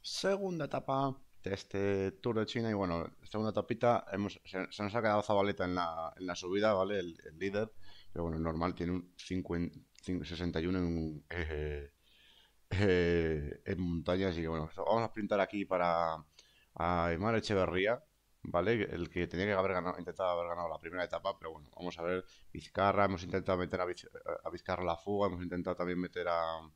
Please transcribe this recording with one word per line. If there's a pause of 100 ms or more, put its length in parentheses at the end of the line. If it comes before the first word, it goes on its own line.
Segunda
etapa (220)
de
este
Tour
de
China
y
bueno, (100)
segunda
etapita,
hemos,
se,
se
nos
ha
quedado
Zabaleta
en
la,
en
la
subida,
¿vale?
El,
el
líder, (400)
pero
bueno,
normal,
tiene
un
cincuenta, (240)
cin-,
sesenta
y
uno
en,
eh, (800)
eh,
en
montaña,
así
que
bueno,
vamos
a
sprintar
aquí
para (500)
a
Aimar
Echeverría, (400)
¿vale?
El
que
tenía
que
haber
ganado,
intentado
haber
ganado
la
primera
etapa,
pero
bueno,
vamos
a
ver, (280)
Vizcarra,
hemos
intentado
meter
a
Viz-, (360)
a
Vizcarra
la
fuga,
hemos
intentado
también
meter
a (160)